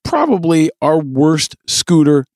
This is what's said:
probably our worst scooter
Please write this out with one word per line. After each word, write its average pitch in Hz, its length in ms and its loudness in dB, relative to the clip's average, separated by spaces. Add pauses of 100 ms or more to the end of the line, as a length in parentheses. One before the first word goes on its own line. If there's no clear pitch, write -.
probably 170 680 0 (100)
our 156 200 0
worst 147 560 -2 (120)
scooter 147 580 2 (100)